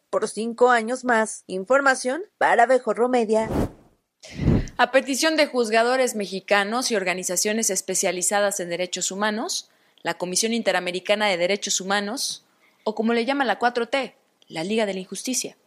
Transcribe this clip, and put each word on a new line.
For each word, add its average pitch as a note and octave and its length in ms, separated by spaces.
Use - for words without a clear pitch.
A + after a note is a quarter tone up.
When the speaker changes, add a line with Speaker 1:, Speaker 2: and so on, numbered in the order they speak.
Speaker 1:
por G3+ 180
cinco A#3 440
años A#3+ 340
más. A3 400
Información C4 800
para F#3+ 240
Abejorro A#3+ 440
Media. A3 400
Speaker 2:
A A#3+ 120
petición C4+ 460
de D4+ 100
juzgadores A#3+ 720
mexicanos G3+ 760
y A#3 60
organizaciones F#3 760
especializadas F#3+ 880
en F3 100
derechos F3+ 420
humanos, G#3+ 580
la E3+ 140
Comisión F#3 380
Interamericana F#3 720
de F#3 100
Derechos G3 440
Humanos, G3+ 640
o G#3+ 120
como A3+ 180
le A#3 120
llama C4+ 200
la G3+ 140
cuatro A#3+ 280
T, C4+ 280
la E3 160
Liga G#3+ 240
de F#3+ 80
la F#3+ 60
Injusticia, - 540